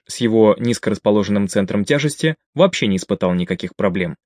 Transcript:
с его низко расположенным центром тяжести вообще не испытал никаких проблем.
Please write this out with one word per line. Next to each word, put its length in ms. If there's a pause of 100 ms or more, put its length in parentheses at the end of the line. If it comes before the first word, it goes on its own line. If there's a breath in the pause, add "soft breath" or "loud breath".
с 120
его 400
низко 320
расположенным 580
центром 360
тяжести 520 (180)
вообще 320
не 100
испытал 380
никаких 400
проблем. 520